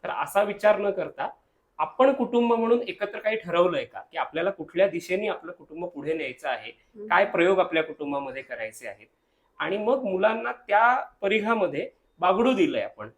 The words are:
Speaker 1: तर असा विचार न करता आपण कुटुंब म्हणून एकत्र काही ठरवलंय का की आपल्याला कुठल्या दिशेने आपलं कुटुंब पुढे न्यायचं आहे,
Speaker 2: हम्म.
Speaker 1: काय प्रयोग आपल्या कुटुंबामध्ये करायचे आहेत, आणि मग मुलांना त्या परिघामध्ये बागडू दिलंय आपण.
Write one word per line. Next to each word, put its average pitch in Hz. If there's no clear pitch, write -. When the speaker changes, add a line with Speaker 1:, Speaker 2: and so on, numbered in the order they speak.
Speaker 1:
तर 165
असा 151
विचार 208
न 202
करता 165
आपण 262
कुटुंब 240
म्हणून 226
एकत्र 196
काही 214
ठरवलंय 170
का 95
की -
आपल्याला 160
कुठल्या 185
दिशेने 185
आपलं 170
कुटुंब 170
पुढे 147
न्यायचं 143
आहे, 117
Speaker 2:
हम्म. -
Speaker 1:
काय 190
प्रयोग 185
आपल्या 160
कुटुंबामध्ये 139
करायचे 117
आहेत, 101
आणि 165
मग 240
मुलांना 220
त्या 233
परिघामध्ये 202
बागडू 196
दिलंय 143
आपण. 104